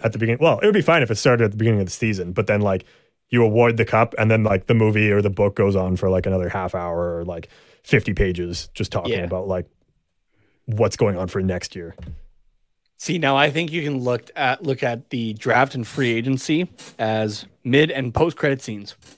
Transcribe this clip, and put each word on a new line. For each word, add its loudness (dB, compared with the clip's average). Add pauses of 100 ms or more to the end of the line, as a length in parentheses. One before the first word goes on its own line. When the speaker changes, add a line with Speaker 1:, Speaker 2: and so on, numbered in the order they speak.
Speaker 1:
at 2
the -6
beginning. 0
Well, 4
it 2
would 4
be 4
fine 4
if -2
it 0
started 4
at 2
the -8
beginning 2
of -2
the -8
season, -4
but -2
then, 2
like, 0 (460)
you 4
award 4
the 2
cup, 2
and 4
then, 4
like, 0
the 4
movie 4
or 4
the 2
book 2
goes 2
on 0
for, 0
like, 0
another 0
half -6
hour -4
or, -6
like, -10 (360)
fifty 0
pages -2
just -6
talking -4
Speaker 2:
Yeah. -4
Speaker 1:
about, -6
like, -4 (1000)
what's 0
going 2
on -4
for -2
next -2
year. -12 (1000)
Speaker 2:
See, -6
now 2
I 4
think -4
you -4
can -4
look -4
at, -2
look -4
at -4
the -4
draft 0
and -6
free -2
agency -2 (300)
as -2 (180)
mid 4
and -6
post-credit 0
scenes. -12 (240)